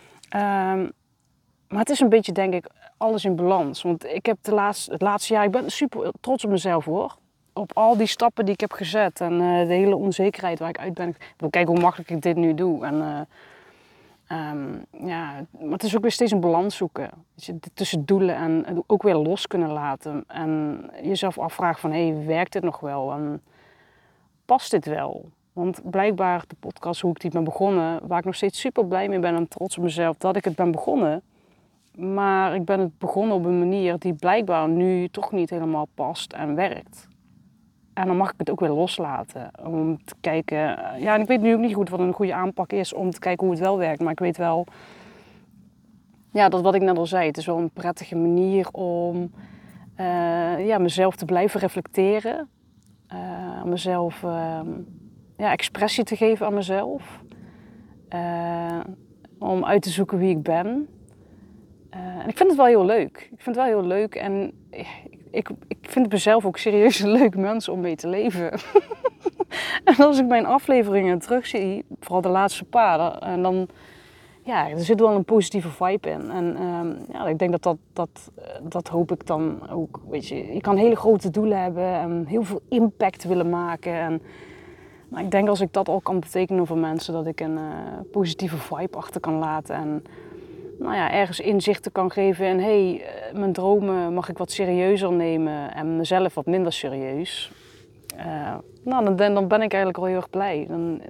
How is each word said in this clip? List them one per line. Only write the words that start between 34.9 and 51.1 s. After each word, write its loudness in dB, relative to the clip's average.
toch -6
niet 0
helemaal -2
past -6
en -4
werkt... -4
En -2
dan 2
mag 2
ik -18
het -4
ook -4
weer 2
loslaten. -4
Om -2
te -18
kijken, -2
eh, -10
ja, 2
en 4
ik 0
weet 2
nu 6
ook 2
niet 0
goed 0
wat -4
een 2
goede -2
aanpak -4
is -2
om -2
te -10
kijken 0
hoe 2
het -2
wel 2
werkt. -2
Maar 0
ik -6
weet 0
wel, 0
ja, 6
dat 2
wat 6
ik 4
net 4
al 0
zei, 2
het -2
is -8
wel 0
een -2
prettige -6
manier 2
om, -4
eh, 0
ja, 4
mezelf 2